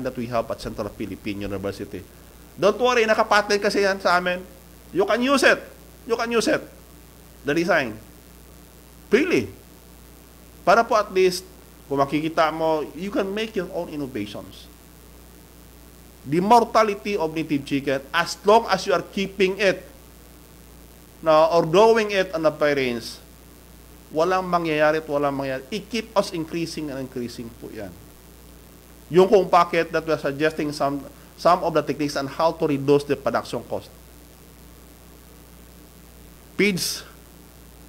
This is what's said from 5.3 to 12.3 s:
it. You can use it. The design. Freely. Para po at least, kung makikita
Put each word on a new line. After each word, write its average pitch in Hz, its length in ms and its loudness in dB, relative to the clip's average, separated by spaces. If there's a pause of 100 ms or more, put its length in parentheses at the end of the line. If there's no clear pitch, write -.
it. 320 160 4 (480)
You 190 80 -2
can 233 160 -4
use 233 160 0
it. 180 160 0 (800)
The 139 80 -2
design. 156 480 0 (1120)
Freely. 220 400 2 (1120)
Para 226 240 4
po 240 80 2
at 208 160 0
least, 185 320 2 (480)
kung 139 80 0
makikita 156 560 0